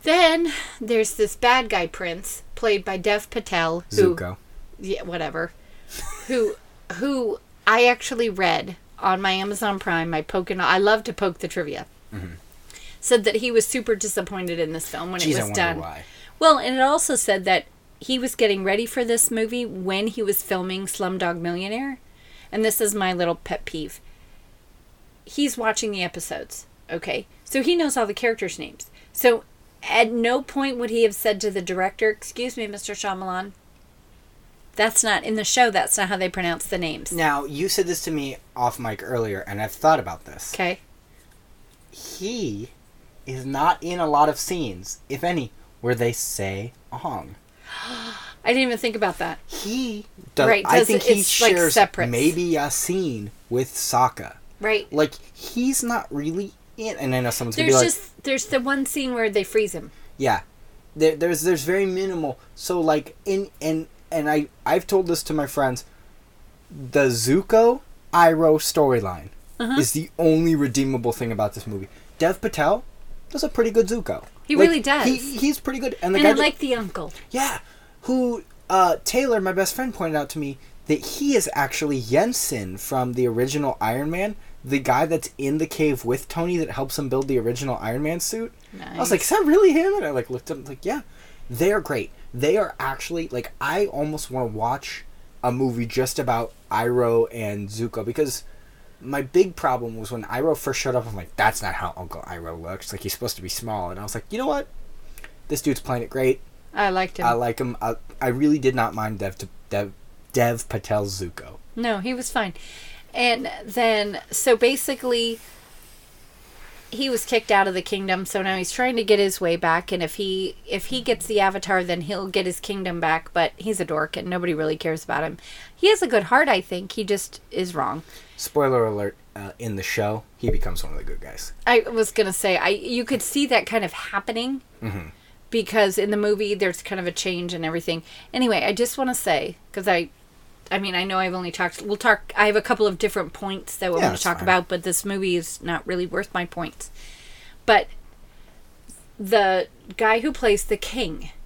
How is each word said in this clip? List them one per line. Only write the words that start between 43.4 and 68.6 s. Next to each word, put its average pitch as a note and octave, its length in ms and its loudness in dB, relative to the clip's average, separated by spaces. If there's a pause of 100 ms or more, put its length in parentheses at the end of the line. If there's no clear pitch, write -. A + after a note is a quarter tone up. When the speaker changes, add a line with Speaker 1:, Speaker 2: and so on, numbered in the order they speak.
Speaker 2:
not C#3 360 2
in F3 180 -6
a E3 80 0
lot D3 220 6
of - 80 -2
scenes, A2+ 600 -6 (100)
if C3+ 140 -4
any, E3+ 280 -2 (300)
where B2 140 2
they A#2+ 160 0
say G2 600 -6 (180)
Ong. A#2 440 -8 (200)
Speaker 1:
<gasps> - 320 -14
I A3+ 600 -8
didn't B3+ 140 4
even A#3+ 140 0
think A3+ 180 -2
about G3+ 220 -2
that. E3+ 300 -6
Speaker 2:
He A3 580 -6 (300)
does, C3+ 120 4
Speaker 1:
Right, G3+ 200 4
Speaker 2:
I F#3+ 120 8
Speaker 1:
does A3+ 80 6
Speaker 2:
think G#3 220 4
Speaker 1:
it, A3+ 60 10
Speaker 2:
he G3+ 60 0
Speaker 1:
it's, - 200 2
like, A3+ 140 8
Speaker 2:
shares E3+ 180 4
Speaker 1:
separate. G3+ 360 4
Speaker 2:
maybe D#3+ 480 2
a C#3+ 120 0
scene C#3 600 -2 (180)
with B2+ 240 0
Sokka. - 600 0 (260)
Speaker 1:
Right. G#3 320 0
Speaker 2:
Like, D3+ 220 2 (180)
he's B3+ 500 -2
not A#3 300 -2
really E3 380 -4 (260)
in, A3 200 -6
and C3 180 -2
I B2+ 60 2
know B2 100 0
someone's A#2 240 -4
gonna D#4+ 160 4
Speaker 1:
There's C3 100 10
Speaker 2:
be - 60 8
like, - 80 0
Speaker 1:
just, - 280 -16
there's C4+ 240 -2
the C4+ 120 0
one C4+ 260 -2
scene C4 280 -4
where A3+ 160 0
they G3+ 140 0
freeze G#3+ 300 0
him. - 180 -10 (260)
Speaker 2:
Yeah. B2 240 2 (540)
There, D#3 200 4
there's, D#3+ 260 0
there's E3 220 2
very F#3 220 2
minimal. F#3 520 -2 (160)
So, - 260 -2
like, D#3 360 2 (100)
in, G3 240 -2 (100)
in, D#3+ 280 -2 (240)
and D3+ 180 0
I, D3+ 180 2 (180)
I've E3+ 200 6
told F#3+ 220 4
this E3+ 160 2
to D#3+ 100 -4
my D3 140 2
friends, C3 360 2 (840)
the C#3 380 2
Zuko F#3+ 720 4 (320)
Iroh E3 460 8
storyline G#2+ 720 2 (300)